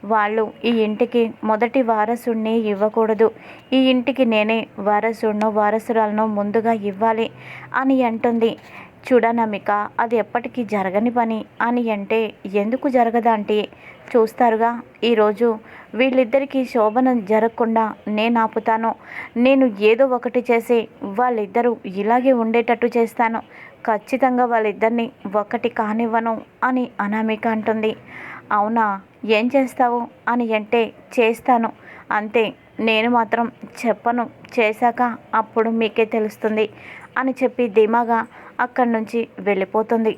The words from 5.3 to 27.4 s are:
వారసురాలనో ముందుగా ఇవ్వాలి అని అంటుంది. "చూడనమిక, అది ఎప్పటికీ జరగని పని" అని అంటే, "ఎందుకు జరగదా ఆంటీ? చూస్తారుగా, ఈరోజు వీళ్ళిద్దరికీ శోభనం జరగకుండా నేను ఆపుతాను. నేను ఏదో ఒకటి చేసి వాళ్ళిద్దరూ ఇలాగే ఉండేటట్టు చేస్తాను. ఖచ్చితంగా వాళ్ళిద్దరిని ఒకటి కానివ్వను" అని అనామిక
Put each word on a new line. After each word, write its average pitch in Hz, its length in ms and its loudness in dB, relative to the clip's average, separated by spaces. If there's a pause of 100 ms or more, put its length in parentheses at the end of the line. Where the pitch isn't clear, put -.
వారసురాలనో 214 760 0
ముందుగా 208 540 0
ఇవ్వాలి 220 460 -2 (460)
అని 269 300 2
అంటుంది. 226 480 0 (500)
"చూడనమిక, 226 680 0 (280)
అది 233 180 0
ఎప్పటికీ 240 460 -4
జరగని 202 480 -2
పని" 226 280 -2 (220)
అని 240 300 0
అంటే, 208 280 -2 (340)
"ఎందుకు 226 360 -2
జరగదా 233 440 2
ఆంటీ? 214 260 -2 (480)
చూస్తారుగా, 226 600 2 (340)
ఈరోజు 214 440 2 (480)
వీళ్ళిద్దరికీ 262 680 0
శోభనం 240 600 2
జరగకుండా 220 600 0 (220)
నేను 220 320 0
ఆపుతాను. 220 520 -2 (460)
నేను 262 280 4 (140)
ఏదో 220 260 4
ఒకటి 247 360 -2
చేసి 233 380 2 (320)
వాళ్ళిద్దరూ 233 600 0 (240)
ఇలాగే 240 360 2
ఉండేటట్టు 233 560 2
చేస్తాను. 226 540 0 (420)
ఖచ్చితంగా 247 640 0
వాళ్ళిద్దరిని 226 600 0 (300)
ఒకటి 220 340 -2
కానివ్వను" 226 640 -2 (300)
అని 254 200 0 (160)
అనామిక 220 480 -2